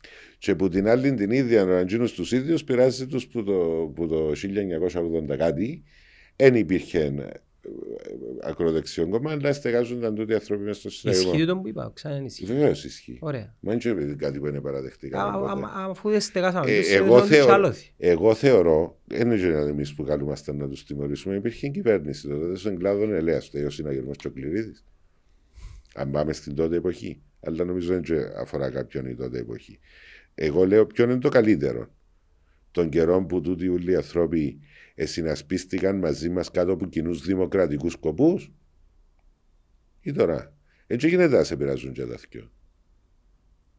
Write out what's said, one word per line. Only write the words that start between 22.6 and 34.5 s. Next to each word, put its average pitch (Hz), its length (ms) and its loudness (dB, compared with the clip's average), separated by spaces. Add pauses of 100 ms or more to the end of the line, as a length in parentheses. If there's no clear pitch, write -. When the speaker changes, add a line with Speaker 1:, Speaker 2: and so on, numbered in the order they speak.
Speaker 1:
κλάδο 101 360 0
ελέας, 80 320 0
φταίει 71 180 -8
ο 73 60 -4
συναγερμός 69 480 -8
και 73 100 -10
ο 65 40 -8
Κληρίδης. 80 540 -8 (1080)
Αν 69 160 -6
πάμε 76 220 -2
στην 73 220 -10
τότε 80 200 0
εποχή. 85 460 -6 (240)
Αλλά 82 180 -4
νομίζω 90 300 -4
δεν 90 80 0
και 80 140 -2 (220)
αφορά 67 320 -6
κάποιον 65 360 -8
η 64 100 -8
τότε 62 240 -8
εποχή. 58 400 -14 (560)
Εγώ 78 300 2
λέω 104 200 6
ποιον 120 240 2
είναι 127 100 0
το 143 100 2
καλύτερο. 71 580 2 (840)
Τον 87 180 0
καιρό 85 360 4
που 87 160 -2
τούτοι 87 260 -4
όλοι 90 240 -2
οι 90 40 4
άνθρωποι, 80 640 0 (360)